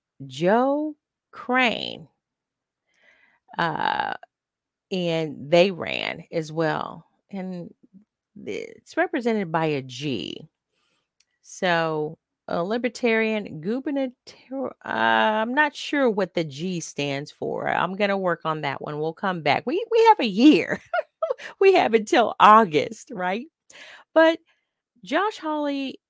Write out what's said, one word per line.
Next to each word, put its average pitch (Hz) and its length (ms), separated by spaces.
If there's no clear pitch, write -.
Joe 247 680
Crane. 220 760
Uh, 60 560
and 160 600
they 175 200
ran 69 600
as 156 200
well. 156 540
And 185 420
it's 50 520
represented 233 540
by 160 140
a 147 160
G. 127 640
So, 165 760
a 175 160
libertarian 220 1000
gubernator-, 262 1080
uh, - 40
I'm 220 640
not 294 220
sure 277 340
what 190 260
the 170 80
G 160 360
stands 143 520
for. - 360
I'm - 280
gonna 196 220
work 175 280
on 156 160
that 139 200
one. 147 180
We'll 160 140
come 180 280
back. 143 240
We, 339 260
we 453 140
have 427 140
a 294 60
year. 214 600
<laughs> - 60
We 392 140
have 247 200
until 220 460
August, 190 720
right? 196 360
But 320 260
Josh 349 340
Hawley 285 640